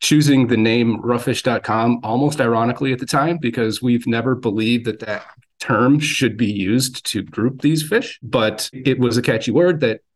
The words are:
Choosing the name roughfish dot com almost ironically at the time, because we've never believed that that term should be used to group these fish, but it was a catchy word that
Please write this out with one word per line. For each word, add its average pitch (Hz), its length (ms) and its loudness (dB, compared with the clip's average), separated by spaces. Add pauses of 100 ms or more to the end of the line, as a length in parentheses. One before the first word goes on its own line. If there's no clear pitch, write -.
Choosing 139 480 4
the 117 80 2
name 110 460 2
roughfish 120 400 -2
dot 120 200 0
com 117 400 0
almost 135 380 0
ironically 120 520 0
at 123 60 -4
the 127 80 -10
time, 156 320 0
because 117 440 -2
we've 120 240 0
never 120 280 0
believed 117 520 -2
that 107 140 -4
that 107 240 -8 (360)
term 127 400 4
should 113 360 -2
be 110 140 0
used 107 600 -2
to 101 100 -4
group 120 400 -4
these 156 200 2
fish, - 400 -4
but 107 500 -2
it 127 260 -2
was 120 200 0
a 117 40 2
catchy 120 280 -2
word 165 300 2
that 117 200 -2 (160)